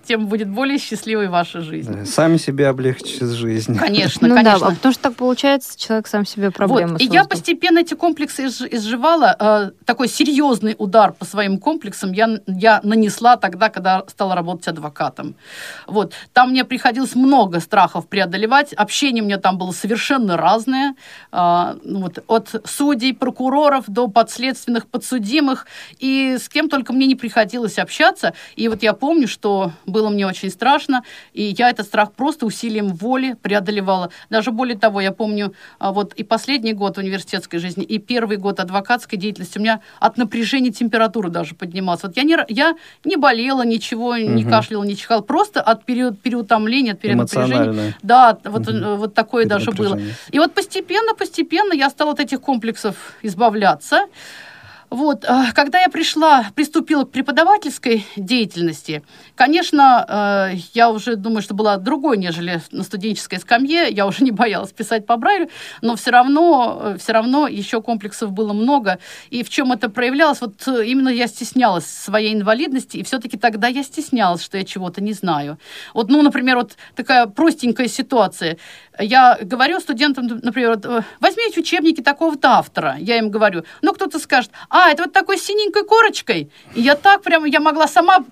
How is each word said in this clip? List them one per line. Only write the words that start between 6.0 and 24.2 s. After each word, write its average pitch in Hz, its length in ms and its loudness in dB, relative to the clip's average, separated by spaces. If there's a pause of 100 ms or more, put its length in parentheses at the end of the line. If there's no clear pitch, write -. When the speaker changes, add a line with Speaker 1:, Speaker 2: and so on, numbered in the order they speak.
Speaker 3:
сам 202 200 -2
себе 196 240 -2
проблемы 180 420 0
Speaker 1:
Вот, 160 80 -4
и 262 40 2
я 247 40 -2 (140)
Speaker 3:
создал. 392 60 0
Speaker 1:
постепенно 349 500 0
эти 339 160 0
комплексы 302 520 -4
изж-, 247 240 -8
изживала. 240 680 2
Э, 208 320 2 (140)
такой 240 240 0
серьезный 262 680 0
удар 208 340 4
по - 120 -14
своим 196 340 -2
комплексам 208 540 -4
я 208 140 2
н-, 220 200 -4
я 202 360 4
нанесла 220 540 4
тогда, 185 320 -2
когда 190 400 -2
стала 190 260 -4
работать 175 340 -6
адвокатом. 151 680 -8 (520)
Вот. 196 260 -2 (200)
Там 254 180 6
мне 262 140 2
приходилось - 500 -2
много 240 460 4
страхов 175 480 0
преодолевать. 202 680 0
Общение 233 480 -2
у 208 40 -2
меня 196 120 -2
там 190 200 0
было 180 140 -6
совершенно 214 640 -2
разное. 233 580 0 (380)
А, 175 520 0
ну 196 160 -6
вот, 180 260 -8
от 220 380 -2
судей, 262 500 0
прокуроров 269 760 0
до 233 200 -2
подследственных, 233 760 -2